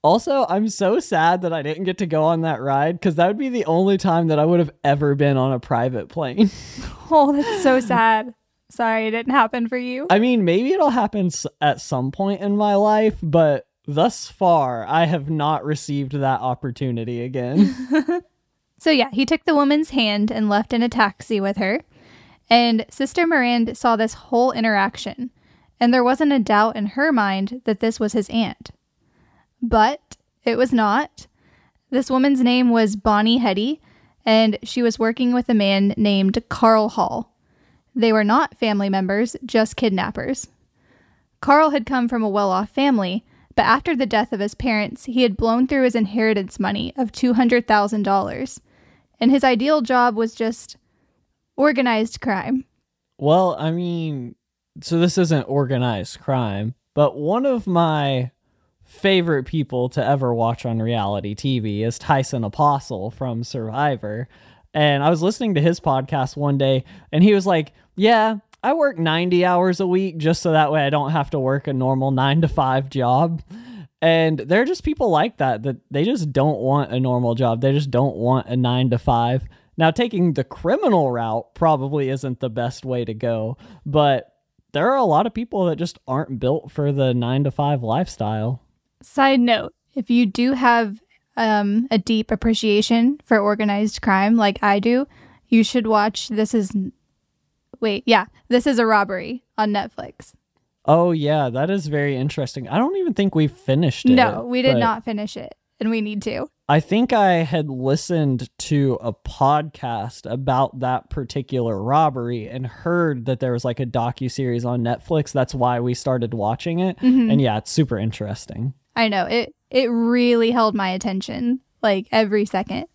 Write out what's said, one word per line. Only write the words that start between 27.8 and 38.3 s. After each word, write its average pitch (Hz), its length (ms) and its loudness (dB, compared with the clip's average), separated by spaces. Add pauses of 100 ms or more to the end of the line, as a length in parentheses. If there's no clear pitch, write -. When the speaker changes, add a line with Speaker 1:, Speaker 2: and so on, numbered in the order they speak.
Speaker 2:
was 208 140 -2
his 208 160 -2
aunt. - 420 -4 (880)
But 226 560 0 (260)
it 226 140 -2
was 247 140 2
not. 226 560 -2 (640)
This 262 200 -2
woman's 262 320 2
name 247 280 4
was 220 260 2
Bonnie 214 420 2
Hetty, 233 440 -2 (440)
and 220 380 4
she 240 180 -4
was 233 180 0
working 240 340 0
with 247 160 -2
a 240 40 2
man 196 440 2
named 202 520 2
Carl 220 400 2
Hall. - 440 -4 (600)
They 226 180 2
were 214 100 4
not 240 340 2